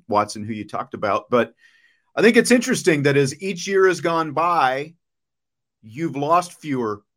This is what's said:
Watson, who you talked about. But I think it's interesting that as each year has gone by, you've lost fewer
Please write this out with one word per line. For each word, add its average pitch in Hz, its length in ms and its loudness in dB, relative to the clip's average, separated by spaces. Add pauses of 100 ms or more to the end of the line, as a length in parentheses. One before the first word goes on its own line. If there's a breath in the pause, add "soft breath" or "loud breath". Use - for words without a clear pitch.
Watson, 104 360 -2
who 110 100 -8
you 104 140 -10
talked - 280 -10
about. 104 340 -4
But 117 240 0 (600 soft breath)
I 139 60 -2
think 214 140 6
it's 233 160 4
interesting 220 520 2
that 143 120 4
as 143 260 0
each 190 260 -8
year 190 200 2
has 170 140 0
gone 165 300 -2
by, 151 640 0 (880)
you've 123 320 -8
lost 170 440 0
fewer 120 440 -4 (140)